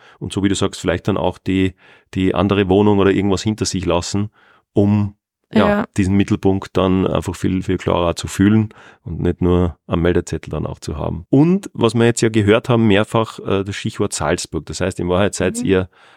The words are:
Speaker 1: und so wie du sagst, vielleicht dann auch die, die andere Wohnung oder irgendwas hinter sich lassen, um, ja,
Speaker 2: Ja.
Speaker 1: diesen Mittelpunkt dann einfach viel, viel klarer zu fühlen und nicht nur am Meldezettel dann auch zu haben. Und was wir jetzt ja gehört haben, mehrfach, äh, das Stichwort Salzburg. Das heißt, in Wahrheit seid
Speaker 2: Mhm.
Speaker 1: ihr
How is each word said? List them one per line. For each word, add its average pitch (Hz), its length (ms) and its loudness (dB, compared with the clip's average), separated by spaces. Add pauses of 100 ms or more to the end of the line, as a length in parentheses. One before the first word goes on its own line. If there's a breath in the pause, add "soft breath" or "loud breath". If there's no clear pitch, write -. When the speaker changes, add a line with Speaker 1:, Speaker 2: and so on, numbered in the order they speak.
(200 soft breath)
Speaker 1:
und - 140 -10
so 98 100 -2
wie 101 60 2
du 95 60 0
sagst, - 260 -4
vielleicht 87 260 -2
dann 104 80 0
auch 87 220 -2
die, 95 360 0 (400 soft breath)
die 95 220 0
andere 98 320 2
Wohnung 101 320 4
oder 98 120 4
irgendwas 98 300 0
hinter 107 220 -4
sich 90 220 -4
lassen, 87 440 -2 (440 soft breath)
um, 101 420 2 (380)
ja, 208 160 4
Speaker 2:
Ja. 208 160 0 (100)
Speaker 1:
diesen - 220 2
Mittelpunkt 98 580 0
dann 92 320 2
einfach 85 300 -4
viel, 92 260 -2
viel 90 140 -4
klarer 87 400 0
zu - 100 -10
fühlen 107 460 2 (300 loud breath)
und - 180 -10
nicht 87 200 -2
nur 90 360 2 (100)
am 87 140 -2
Meldezettel 87 500 -2
dann 78 160 -6
auch - 120 -12
zu 82 180 -10
haben. 82 320 -8
Und 170 440 2
was 113 220 0
wir 117 100 4
jetzt 117 140 2
ja 117 80 2
gehört 110 400 2
haben, 113 200 2
mehrfach, 107 520 0
äh, 98 240 -2
das 98 140 -8
Stichwort 104 340 -4
Salzburg. 82 540 -4
Das 80 160 -10
heißt, 92 180 -4
in 90 80 -4
Wahrheit 90 280 0
seid 101 240 -2
Speaker 2:
Mhm. 247 60 -6
Speaker 1:
ihr 92 240 2 (280 soft breath)